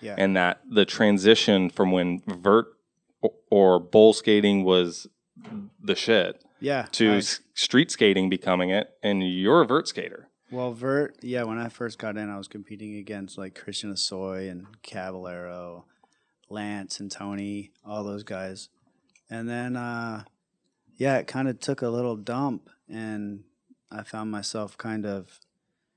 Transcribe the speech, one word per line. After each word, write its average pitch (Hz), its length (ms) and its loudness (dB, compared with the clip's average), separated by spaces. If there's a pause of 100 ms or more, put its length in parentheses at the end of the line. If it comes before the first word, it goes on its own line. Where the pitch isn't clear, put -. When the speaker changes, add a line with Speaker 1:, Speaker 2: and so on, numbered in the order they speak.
Speaker 1:
Yeah. 107 160 -10
Speaker 2:
and 98 180 2
that 90 240 2 (100)
the 104 140 4
transition 98 840 4
from 92 220 2
when 90 340 0
vert 98 400 4 (560)
o-, - 100 0 (180)
or 95 300 8
bowl 107 320 8
skating 104 520 4
was 90 420 2 (760)
the 101 120 -2
shit 95 500 0 (160)
Speaker 1:
Yeah, 135 320 -4
Speaker 2:
to 110 200 4
Speaker 1:
I 101 40 4
Speaker 2:
s-, - 240 -4 (140)
street - 360 2
skating 95 380 4
becoming 90 400 0
it, 98 220 0 (120)
and 98 240 0
you're 98 360 4
a 127 40 4
vert 131 220 -2
skater. - 400 -12 (220)
Speaker 1:
Well, 123 240 -6
vert, 135 480 -4
yeah, 123 220 -6
when 113 140 -6
I 117 120 -8
first 113 280 -10
got 107 200 -8
in, 107 100 -8
I 101 80 -10
was 98 120 -14
competing 104 480 -16
against, 98 420 -12
like, 95 160 -14
Christian - 400 -12
Hosoi 95 560 -6
and 90 160 -14 (160)
Caballero, 90 1040 -12 (640)
Lance 104 500 -10
and 101 100 -12
Tony, 101 600 -10 (100)
all 107 220 -10
those 101 200 -10
guys. 95 440 -12 (640)
And 117 180 -8
then, 120 260 -6
uh, 117 500 -8 (760)
yeah, 135 180 2
it - 120 -2
kinda 131 260 -4
took - 260 -6
a 123 80 -2
little 120 280 -2
dump, 120 520 -6 (220)
and 104 540 -10 (460)
I 107 120 -12
found 110 280 -8
myself 104 460 -8
kind 107 300 -6
of, 98 340 -8 (560)